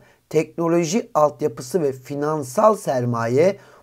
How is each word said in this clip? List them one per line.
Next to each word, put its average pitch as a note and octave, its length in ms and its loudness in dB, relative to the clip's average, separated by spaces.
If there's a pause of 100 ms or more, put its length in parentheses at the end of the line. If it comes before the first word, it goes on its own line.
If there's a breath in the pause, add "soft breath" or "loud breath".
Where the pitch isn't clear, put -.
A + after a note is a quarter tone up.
(300 soft breath)
teknoloji E3 840 0
altyapısı D3 680 -2
ve C#3+ 100 0
finansal D3 840 0
sermaye B2+ 840 0 (240 soft breath)